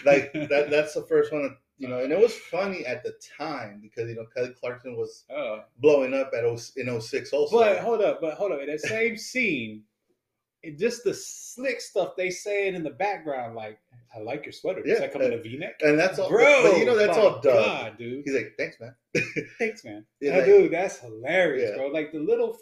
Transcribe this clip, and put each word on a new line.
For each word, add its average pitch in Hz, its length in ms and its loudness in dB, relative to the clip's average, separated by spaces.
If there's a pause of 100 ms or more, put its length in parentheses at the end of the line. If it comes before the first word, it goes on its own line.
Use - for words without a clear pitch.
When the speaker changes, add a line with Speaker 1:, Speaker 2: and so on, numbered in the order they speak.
Speaker 1:
like, 139 280 4
Speaker 2:
<laughs> 151 160 -6
Speaker 1:
that, 147 200 2
that's 151 240 0
the 156 100 -6
first 147 280 2
one, 143 240 -4 (220)
you 131 100 -10
know. 123 120 -4
And 135 120 -2
it 175 80 2
was 226 160 6
funny 180 500 -6
at 123 180 -6
the - 100 -8 (240)
time 123 440 -10
because, 113 280 -10
you 113 60 -10
know, 113 100 -12 (100)
Kelly 123 240 -4
Clarkson 123 380 -10
was 113 340 -8
Speaker 2:
Oh. 107 320 -8 (160)
Speaker 1:
blowing 135 340 6
up 135 240 -2
at 117 60 -2
oh, 117 140 0 (180)
in 127 140 -6
oh 117 100 -4
six - 320 -6
also. 147 260 2
Speaker 2:
But 214 220 4
hold 214 220 -2
up, 185 180 0
but 156 140 -4
hold 185 180 -4
up. 143 80 -4
In 139 80 -10
that 156 140 -6
same 226 360 -2
scene, 127 680 -6 (880)
just 202 320 -6
the 180 100 -2
slick - 680 -10
stuff - 340 -4
they 185 140 -4
saying 196 460 -4
in 170 80 -8
the 147 80 -6
background, 143 640 -6
like, 110 220 -12 (380)
"I 113 40 -14
like 123 260 -10
your 110 80 -16
sweater. 165 280 -6
Does 139 120 -2
Speaker 1:
Yeah, 156 60 0
Speaker 2:
that 139 140 -4
come 135 80 -4
in 127 100 2
a 117 40 -2
Speaker 1:
and, - 80 -10
Speaker 2:
V-neck?" 131 380 -12
Speaker 1:
and 151 180 4
that's 185 200 0
all, 180 100 -2
Speaker 2:
Bro, 254 420 6
Speaker 1:
but 180 80 6
you - 60 4
know, 247 120 4
that's 208 200 4
Speaker 2:
my 220 60 6
Speaker 1:
all - 180 4
dub. 135 120 6 (120)
Speaker 2:
God, 113 320 -4
dude. 120 280 -10
Speaker 1:
He's 139 100 -2
like, 113 220 -4
"Thanks, 160 220 -8
man." 117 160 -18 (180)
<laughs> - 100 0 (360)
Speaker 2:
Thanks, 220 240 -6
man. 107 220 -16 (140)
Speaker 1:
Yeah, 143 140 0
Speaker 2:
Uh, - 40 0
Speaker 1:
like, 175 80 4
Speaker 2:
dude, 190 260 8
that's 175 280 -4
hilarious, 127 720 0
Speaker 1:
yeah. 107 60 -8
Speaker 2:
bro. 135 100 -4
Like, 147 240 -4
the 156 80 -8
little 226 420 -2